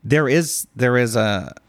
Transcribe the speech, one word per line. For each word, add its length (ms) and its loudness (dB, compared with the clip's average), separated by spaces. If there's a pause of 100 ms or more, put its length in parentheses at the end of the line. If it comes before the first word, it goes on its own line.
there 260 2
is, 460 -2
there 220 2
is 180 0
a, 380 -2 (160)